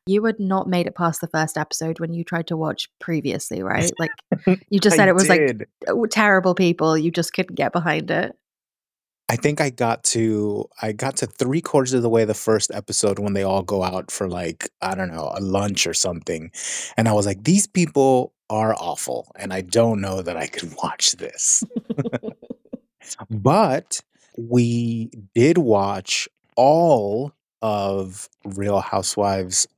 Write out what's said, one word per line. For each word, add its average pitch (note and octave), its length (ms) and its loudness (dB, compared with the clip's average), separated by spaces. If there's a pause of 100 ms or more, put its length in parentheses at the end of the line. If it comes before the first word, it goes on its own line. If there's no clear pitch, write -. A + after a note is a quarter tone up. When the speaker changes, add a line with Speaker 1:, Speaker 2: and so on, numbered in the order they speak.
Speaker 1:
You G#3 180 2
had A3 160 0
not F#3+ 280 0
made F3+ 200 0
it - 80 -10
past E3 240 0
the E3+ 80 -6
first D#3 280 -2
episode D#3+ 440 -4
when E3 120 -6
you E3+ 120 -6
tried E3 240 -6
to E3+ 80 -4
watch D#3+ 320 -4 (100)
previously, - 640 -4
right? G2 380 0
Like, E3 100 -2 (360)
Speaker 2:
<laughs> F#3 220 2
Speaker 1:
you G3+ 120 2
just G3+ 140 6
Speaker 2:
I - 20 6
Speaker 1:
said G3 120 8
it F3+ 60 6
was, F#3+ 140 4
like, E3+ 180 6
Speaker 2:
did. A#2 200 -2 (200)
Speaker 1:
oh, - 200 0
terrible F#3+ 500 4
people. D#3+ 420 4
You D#3+ 140 0
just - 220 -2
couldn't - 200 -4
get C#3 180 -2
behind D#3+ 380 0
it. - 240 -2 (960)
Speaker 2:
I A#2 60 0
think D3 260 0
I C#3+ 80 2
got A#2 340 -2
to, G#2+ 640 0 (160)
I A2 100 -4
got C3 240 -6
to B2+ 100 -4
three C#3 360 -2
quarters C3 320 2
of B2 80 2
the A#2 80 0
way A2+ 160 4
the G#2+ 80 -2
first - 400 0
episode G2+ 440 -2
when G2+ 140 -4
they G2 100 -2
all F#2+ 200 0
go F#2+ 200 -2
out F2+ 280 -4
for, G2 180 -6
like, F2 400 -6 (140)
I F#2+ 120 -4
don't F#2 160 -6
know, D#2+ 240 -8
a G2 60 -6
lunch G2 460 -2
or E2+ 80 -4
something. E2 560 -6 (480)
And A2+ 100 2
I G#2+ 60 2
was G#2 100 2
like, G2 180 -4
"These F#3+ 240 2
people C3+ 680 2 (160)
are A2 240 0
awful, - 600 -8
and G2 180 -10
I F#2+ 80 -4
don't A2 400 2
know F#2+ 180 -4
that F2 160 -6
I D#2+ 100 -6
could D#2+ 300 -12
<laughs> - 60 -8
watch - 300 -2
this." - 520 -2 (320)
<laughs> D3 80 -4 (1300)
But C3+ 680 2 (360)
we A#2 760 0 (240)
did D3+ 240 6
watch G2+ 720 0 (280)
all C#3 760 4 (300)
of G2 640 -4 (160)
Real G2 360 0
Housewives F#2+ 840 -2 (120)